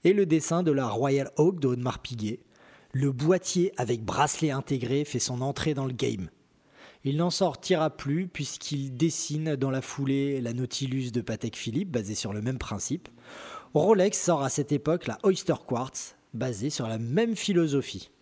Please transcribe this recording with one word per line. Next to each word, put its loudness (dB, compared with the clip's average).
et 6
le 6
dessin 2
de 4
la 2
Royal 2
Oak 4
de 2
Audemars -2
Piguet. -6
Le 2
boîtier 2
avec -2
bracelet 2
intégré 0
fait -4
son -2
entrée 0
dans -2
le -2
game. -2
Il 0
n'en 2
sortira 2
plus -2
puisqu'il -6
dessine 0
dans 0
la -2
foulée -2
la -4
Nautilus -4
de 0
Patek -6
Philippe, -4
basée -4
sur -4
le -4
même -2
principe. -6
Rolex 4
sort 2
à 0
cette 0
époque 0
la -6
Oyster 2
Quartz, -6
basée -4
sur -4
la -2
même 0
philosophie. 0